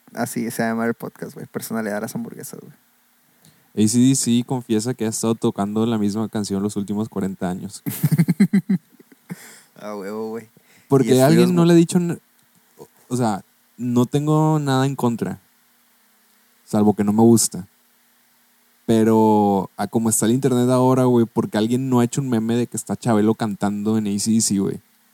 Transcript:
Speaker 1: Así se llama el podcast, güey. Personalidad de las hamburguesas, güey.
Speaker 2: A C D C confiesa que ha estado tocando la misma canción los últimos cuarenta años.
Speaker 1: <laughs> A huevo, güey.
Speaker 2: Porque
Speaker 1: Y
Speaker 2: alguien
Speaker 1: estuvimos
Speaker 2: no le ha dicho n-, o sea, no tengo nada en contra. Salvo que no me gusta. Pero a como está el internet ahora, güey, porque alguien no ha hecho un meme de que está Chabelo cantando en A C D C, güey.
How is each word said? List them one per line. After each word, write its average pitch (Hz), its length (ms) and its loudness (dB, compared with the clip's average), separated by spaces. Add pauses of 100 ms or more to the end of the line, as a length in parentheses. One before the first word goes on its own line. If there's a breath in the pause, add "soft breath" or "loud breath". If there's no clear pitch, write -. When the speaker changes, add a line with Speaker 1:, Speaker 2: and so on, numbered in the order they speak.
(120)
Speaker 1:
Así 117 380 -6
se 117 140 -6
llama 113 220 -2
el 117 80 -2
podcast, - 400 -14
güey. - 120 -16
Personalidad 110 500 -8
de 104 40 -6
las 113 160 -8
hamburguesas, - 440 -14
güey. - 120 -20 (1120 soft breath)
Speaker 2:
A - 20 2
C 110 100 0
D 131 180 4
C 120 280 0
confiesa 120 500 -4
que 110 120 -4
ha 110 40 -2
estado 113 260 -2
tocando 107 500 -2
la 117 120 0
misma 104 300 -2
canción 98 340 -4
los 104 140 -4
últimos 104 320 -4
cuarenta 95 400 -6
años. 95 360 -10
Speaker 1:
<laughs> - 2000 -4
A 107 140 -12
huevo, 107 360 -8
güey. 113 180 -12 (400 soft breath)
Speaker 2:
Porque 131 260 4
Speaker 1:
Y 131 60 6
Speaker 2:
alguien 160 220 6
Speaker 1:
estuvimos 180 120 2
Speaker 2:
no 170 120 4
le 175 80 6
ha - 20 8
dicho 170 220 4
n-, 170 200 -2 (880)
o 123 80 -6
sea, 107 280 -2 (320)
no 120 300 0
tengo 156 520 2
nada 135 280 0
en 139 100 -4
contra. 101 440 -4 (1200)
Salvo 104 300 2
que 104 100 -2
no 104 80 0
me 110 100 2
gusta. 110 460 4 (1160)
Pero 110 880 4
a 101 120 -6
como 113 220 -2
está 110 160 0
el 110 60 2
internet 127 380 2
ahora, 127 340 2
güey, 120 220 4
porque 110 320 -4
alguien 123 320 -2
no 123 100 2
ha 120 40 2
hecho 120 160 -4
un 135 100 -4
meme 113 260 -2
de 120 100 -2
que - 100 -10
está 104 200 -8
Chabelo 110 380 2
cantando 104 640 -4
en 107 80 -4
A 101 120 -4
C 104 140 -4
D 110 80 2
C, 107 180 -2
güey. - 220 -4 (340)